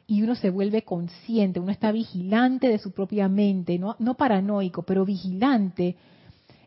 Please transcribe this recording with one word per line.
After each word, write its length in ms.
Y 160
uno 140
se 140
vuelve 320
consciente, 800
uno 100
está 220
vigilante 760
de 100
su 140
propia 380
mente, 500
no, 200
no 160
paranoico, 680
pero 220
vigilante. 880